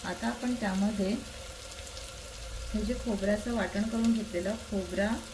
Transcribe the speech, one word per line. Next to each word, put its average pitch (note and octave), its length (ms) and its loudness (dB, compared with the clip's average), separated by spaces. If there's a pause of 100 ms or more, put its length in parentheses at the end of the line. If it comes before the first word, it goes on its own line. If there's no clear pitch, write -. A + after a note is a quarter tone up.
आता F3+ 240 -2
आपण B3 320 0
त्यामध्ये G3 560 4 (1600)
हे G#3+ 120 2
जे A#3 80 2 (100)
खोबऱ्याचं G#3+ 520 2
वाटण G3+ 340 2
करून A3+ 240 4
घेतलेलं G3 420 0 (140)
खोबरा F#3+ 380 2 (260)